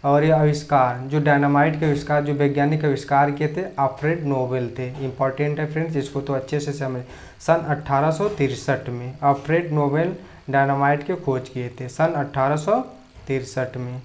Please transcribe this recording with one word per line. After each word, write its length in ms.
और 200
ये 80
आविष्कार 720
जो 160
डायनामाइट 600
के 60
आविष्कार, 380
जो 100
वैज्ञानिक 520
आविष्कार 460
किए 160
थे 140
अल्फ्रेड 480
नोबेल 440
थे। 340
Important 560
है 60
friends, 300
इसको 260
तो 120
अच्छे 260
से 140
समझ। 300
सन 280
अठारह 440
सौ 180
तिरसठ 600
में 240
अल्फ्रेड 600
नोबेल 420
डायनामाइट 540
की 120
खोज 340
किए 220
थे 180
सन 260
अठारह 420
सौ 280
तिरसठ 500
में। 280